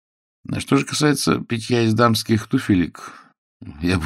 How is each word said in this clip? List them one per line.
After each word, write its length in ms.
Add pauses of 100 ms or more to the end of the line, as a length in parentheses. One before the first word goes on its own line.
(500)
А 100
что 160
же 80
касается 560
питья 440
из 100
дамских 540
туфелек, 680 (640)
я 180
бы 80